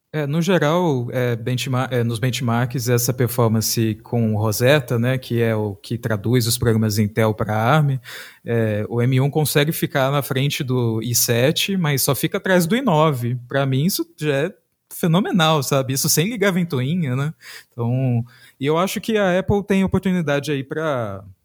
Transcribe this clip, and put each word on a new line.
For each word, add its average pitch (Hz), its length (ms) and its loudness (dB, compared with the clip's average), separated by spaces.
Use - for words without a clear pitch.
É, 151 120 -4
no 151 160 -2
geral, 156 680 0
é, 123 240 -2
benchma-, 123 560 -4
é, 120 140 0
nos 117 140 -2
benchmarks, 117 680 -2
essa 123 260 2
performance 113 880 0
com 113 340 -2
Rosetta, 123 640 2
né, 127 180 0
que 117 240 -2
é 113 140 2
o 104 200 -4
que - 220 -8
traduz 113 500 0
os 117 100 0
programas 110 420 2
Intel 110 340 2
pra 107 220 -4
arm, 135 420 2
é, 110 440 0
o 117 120 -2
M 127 200 2
um 143 80 2
consegue 151 420 0
ficar 139 400 0
na 143 100 0
frente 135 420 -2
do 120 380 0
i 117 140 -4
sete, 139 600 2
mas 147 240 0
só 139 120 2
fica 160 240 -2
atrás 180 280 2
do 175 100 0
i 262 60 0
nove. 151 560 2
Pra 139 180 0
mim, 135 200 0
isso 196 200 -2
já 151 180 -2
é 160 180 -2
fenomenal, 165 720 2
sabe? 131 300 0
Isso 147 160 -2
sem 156 180 2
ligar 208 220 0
a - 20 2
ventoinha, 160 640 -2
né? 143 180 -2
Então, 120 540 0
e 131 60 -4
eu 156 120 2
acho 190 220 0
que 214 180 0
a 185 220 2
Apple 202 240 0
tem 190 220 2
oportunidade 160 680 0
aí 135 140 -4
pra 120 580 -4